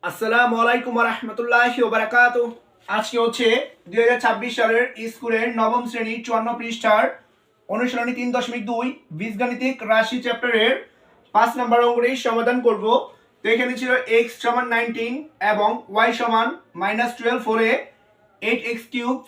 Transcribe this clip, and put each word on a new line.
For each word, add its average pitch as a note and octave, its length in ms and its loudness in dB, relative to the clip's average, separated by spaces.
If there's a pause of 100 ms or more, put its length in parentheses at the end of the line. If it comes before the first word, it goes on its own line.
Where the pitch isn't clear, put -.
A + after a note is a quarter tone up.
আসসালামু A3+ 540 2
আলাইকুম B3 340 0
ওয়া A#3 140 4
রাহমাতুল্লাহি A#3+ 680 0
ওয়া A3+ 140 2
বারাকাতুহু। A#3+ 540 4 (480)
আজকে G#3+ 280 -2
হচ্ছে A#3 220 0 (440)
দুই G#3+ 120 0
হাজার A#3+ 220 4
ছাব্বিশ A3+ 340 0
সালের A3+ 260 4 (280)
স্কুলের A3+ 340 -2 (140)
নবম A#3+ 300 2
শ্রেণী A3+ 240 -6 (120)
চুয়ান্ন A3+ 220 -2 (100)
পৃষ্ঠার A3+ 460 0 (720)
অনুশীলনী B3 440 -2
তিন B3 180 -4
দশমিক A#3 340 -4
দুই A#3 160 -2 (320)
বীজগাণিতিক B3 560 -4 (180)
রাশি A3 320 2
চ্যাপ্টারের A#3 500 0 (600)
পাঁচ A#3 160 4 (100)
নম্বর A#3+ 260 4
অঙ্কটির A#3+ 400 0
সমাধান A#3 400 2
করব। G#3 180 2 (560)
তো - 40 -20 (100)
এখানে B3 260 0
ছিল B3+ 100 -2 (340)
x - 20 -4 (180)
সমান B3 300 0
নাইনটিন A#3 400 -2 (380)
এবং G#3 180 2 (380)
y - 20 2 (100)
সমান A#3 280 0 (340)
মাইনাস A3 360 -2
টুয়েলভ A#3 320 -2
হলে A3+ 200 2 (800)
এইট A#3+ 120 0 (100)
এক্স A#3 220 -8
কিউব B3 240 -2 (120)